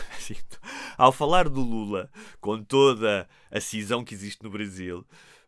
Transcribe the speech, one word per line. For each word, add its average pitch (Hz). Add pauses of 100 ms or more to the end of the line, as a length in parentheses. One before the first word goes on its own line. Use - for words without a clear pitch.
<laughs> -
assim, - (640)
ao 131
falar 156
do 135
Lula, 107 (280)
com 107
toda 110 (220)
a -
cisão 107
que 113
existe 101
no 107
Brasil, 92 (440)